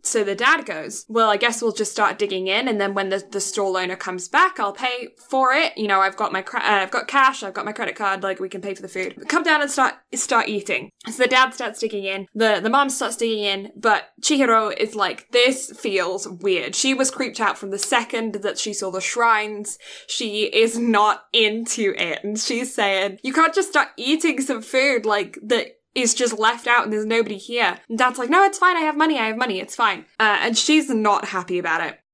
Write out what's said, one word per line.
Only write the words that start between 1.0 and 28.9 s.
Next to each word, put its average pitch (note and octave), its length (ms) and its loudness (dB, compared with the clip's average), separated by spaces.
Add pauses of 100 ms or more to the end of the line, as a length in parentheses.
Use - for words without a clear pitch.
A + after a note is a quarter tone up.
"Well, A3 220 4
I G#3 80 2
guess A#3 240 0
we'll A3+ 100 0
just G#3+ 180 -4
start F#3+ 280 0
digging F#3+ 280 -2
in, A3 220 0
and G#3+ 100 0
then G3 140 0
when G3 160 -2
the, F#3+ 220 -4
the G3+ 100 -4
stall F#3+ 340 -2
owner F#3 220 -2
comes F3+ 320 -8
back, F4+ 320 2
I'll G#3 140 -2
pay B3 340 -6 (220)
for C4 240 4
it. D#4 240 2
You G#3+ 100 -2
know, G3 120 4
I've F#3+ 180 0
got G#3+ 120 -2
my F#3+ 120 -4
cre-, B3 160 -8
uh, G3+ 240 2
I've F#3+ 80 -6
got - 180 -4
cash, C4+ 340 2
I've G3 120 -10
got - 100 -6
my G#3+ 80 -6
credit G#3+ 240 -6
card, G3 260 -2
like, F#3+ 160 -4
we F#3+ 120 -8
can F#3+ 100 -10
pay G3 140 -8
for F#3+ 80 -14
the F#3 60 -14
food. F#3 280 -6 (140)
Come D4 140 2
down D4+ 180 4
and C#4 80 -4
start, C4+ 240 0 (200)
start - 360 0
eating." G3+ 400 -4 (160)
So A#3 160 -2
the B3 40 6
dad B3+ 280 4
starts A3 260 -8
digging G#3+ 240 -4
in, G3 300 -6
the, G#3+ 280 2
the A3 60 0
mom C4+ 220 2
starts A#3+ 260 -4
digging A3 280 -2
in, G3 320 -4
but G#3 340 0 (100)
Chihiro A#3 560 2
is G#3+ 180 -2
like, G3 360 -2
"This B3+ 440 2
feels F#3 540 -2
weird." F3+ 480 -2
She C4+ 160 2
was C4 180 2
creeped B3 300 -6
out G#3 160 0
from G3 140 -12
the G3 80 -6
second A3+ 640 0
that G3+ 160 -4
she G#3 160 -6
saw F#3+ 160 -4
the F#3 100 -6
shrines. G#3+ 760 0 (280)
She G#3+ 380 -2 (100)
is A3+ 240 4
not G#3+ 540 2
into A3 640 0
it, E3+ 260 -4
and G#3+ 160 -6
she's B3 360 -4
saying, G3 480 -2
You C4 100 -4
can't D#4+ 220 2
just F#4+ 160 0
start - 260 2
eating C#4+ 460 0
some B3+ 180 -2
food, C4 460 2
like, G#3 380 -2
that A3+ 240 0 (260)
is B3 200 2
just A3+ 240 0
left A#3 280 2
out A#3+ 180 4
and G#3+ 80 -4
there's G#3+ 140 -4
nobody G#3+ 320 0
here. A3+ 400 -2 (100)
And A3+ 100 -6
Dad's B3+ 200 2
like, B3 120 -4
"No, F#4 140 6
it's G4 140 2
fine. F4+ 180 4
I E4 40 0
have D4+ 160 0